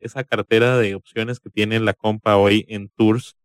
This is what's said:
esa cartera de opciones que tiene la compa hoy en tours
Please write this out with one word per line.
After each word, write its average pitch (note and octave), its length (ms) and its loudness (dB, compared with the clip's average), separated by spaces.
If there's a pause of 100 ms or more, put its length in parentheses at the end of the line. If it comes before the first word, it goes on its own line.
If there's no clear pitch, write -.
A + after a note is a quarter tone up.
esa B2+ 240 -12
cartera A#2 520 0
de G#2 160 0
opciones A2+ 460 -8
que - 100 -20
tiene G#2+ 300 -2
la G#2+ 140 -2
compa A2 420 -2
hoy G2+ 320 4
en G2+ 220 -12
tours A2 560 0